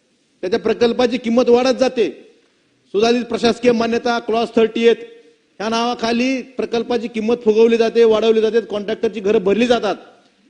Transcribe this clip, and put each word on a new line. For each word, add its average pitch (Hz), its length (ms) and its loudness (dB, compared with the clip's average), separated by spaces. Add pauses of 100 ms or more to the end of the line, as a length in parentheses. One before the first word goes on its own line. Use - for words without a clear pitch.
(420)
त्याच्या 185 180 -4
प्रकल्पाची 233 580 0
किंमत 240 320 0
वाढत 247 300 4
जाते. 240 320 0 (760)
सुधारित 233 360 0
प्रशासकीय 233 480 0
मान्यता, 233 480 -2
क्लॉज 226 360 -2
थर्टी 233 320 2
एट, 226 120 2 (600)
ह्या 208 100 -6
नावाखाली 240 720 -2
प्रकल्पाची 233 680 -6
किंमत 220 280 -2 (100)
फुगवली 226 320 4
जाते, 226 260 2
वाढवली 220 380 4
जाते, 220 200 0
कॉन्ट्रॅक्टरची 208 580 -6
घरं 214 200 2
भरली 202 280 2
जातात, 220 280 0 (540)